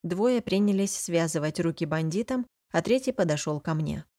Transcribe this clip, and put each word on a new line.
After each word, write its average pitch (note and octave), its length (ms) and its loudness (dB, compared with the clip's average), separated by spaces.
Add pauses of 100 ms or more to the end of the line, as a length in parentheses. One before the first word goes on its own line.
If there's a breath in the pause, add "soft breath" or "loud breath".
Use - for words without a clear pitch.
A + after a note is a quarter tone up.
Двое G#3+ 400 0
принялись G3 540 2
связывать E3 640 0
руки E3 260 0
бандитам, E3 580 -2 (280)
а E3+ 100 2
третий B3+ 300 0
подошел D3+ 480 0
ко D#3+ 140 -2
мне. D3+ 300 -4 (140)